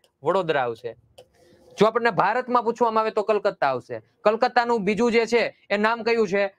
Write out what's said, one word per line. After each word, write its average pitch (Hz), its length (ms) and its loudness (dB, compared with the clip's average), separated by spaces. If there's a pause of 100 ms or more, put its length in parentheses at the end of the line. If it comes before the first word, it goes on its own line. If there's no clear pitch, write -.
(240)
વડોદરા 156 440 0
આવશે. 117 280 -10 (840)
જો 208 100 6
આપણને 233 240 0 (100)
ભારતમાં 240 420 0
પૂછવામાં 226 420 0
આવે 220 120 -4
તો 208 60 0
કલકત્તા 196 500 0
આવશે. 120 280 -10 (200)
કલકત્તાનું 233 640 0
બીજું 220 260 0
જે 226 160 2
છે 226 160 2 (260)
એ 202 80 0
નામ 220 260 -2
કયું 226 240 0
છે? 202 160 0 (160)